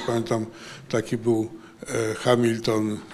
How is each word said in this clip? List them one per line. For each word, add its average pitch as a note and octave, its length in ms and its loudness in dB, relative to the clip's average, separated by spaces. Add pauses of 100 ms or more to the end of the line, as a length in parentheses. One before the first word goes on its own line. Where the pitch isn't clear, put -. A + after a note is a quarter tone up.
pamiętam, A2+ 400 0 (420)
taki A#2 280 -2
był, A2 320 2 (340)
e, A2+ 320 -2
Hamilton, A2+ 840 2 (160)